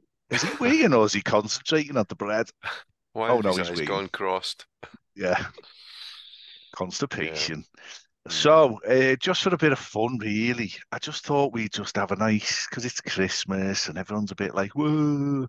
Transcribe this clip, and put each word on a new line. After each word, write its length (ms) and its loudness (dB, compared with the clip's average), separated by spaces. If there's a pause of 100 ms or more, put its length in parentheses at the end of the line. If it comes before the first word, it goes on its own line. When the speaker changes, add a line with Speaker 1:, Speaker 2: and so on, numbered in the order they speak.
(320)
Speaker 1:
Is 100 0
he 140 -2
Speaker 2:
<laughs> 40 -10
Speaker 1:
weighing 320 4
or 140 8
is 80 2
he 80 0
concentrating 760 0
on 120 2
the 60 -10
bread? 340 -2 (600)
Speaker 2:
Why 180 -4
Speaker 1:
Oh, 60 4
Speaker 2:
have 80 2
Speaker 1:
no, 80 2
Speaker 2:
his 80 2
Speaker 1:
he's 100 -2
Speaker 2:
eyes 80 -6
Speaker 1:
weighing. 120 -4
Speaker 2:
gone 200 -2
crossed? 560 -4 (500)
Speaker 1:
Yeah. 300 -2 (1300)
Constipation. 880 -4 (120)
Speaker 2:
Yeah. 80 -20
Mm. 480 -18
Speaker 1:
So, 560 6
uh, 300 6
just 260 0
for 100 2
a 40 0
bit 160 6
of 60 -4
fun, 380 -4
really, 560 -2 (200)
I 40 -8
just 280 -10
thought 260 2
we'd 220 -4
just 240 -6
have 160 0
a 20 -4
nice, 520 0
'cause 180 -8
it's 160 -8
Christmas 880 -2
and 80 -10
everyone's 340 -6
a 40 -12
bit 200 -4
like, 160 -2
"Whoa." 760 0